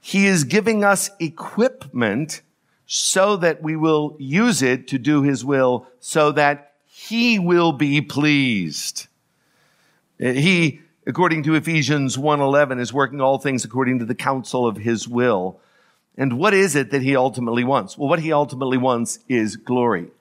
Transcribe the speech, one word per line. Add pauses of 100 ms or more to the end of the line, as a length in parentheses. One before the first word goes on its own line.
He
is
giving
us
equipment (420)
so
that
we
will
use
it
to
do
his
will, (140)
so
that (100)
he
will
be
pleased. (1120)
He, (260)
according
to
Ephesians
one
eleven,
is
working
all
things
according
to
the
counsel
of
his
will. (580)
And
what
is
it
that
he
ultimately
wants?
Well,
what
he
ultimately
wants (100)
is
glory. (120)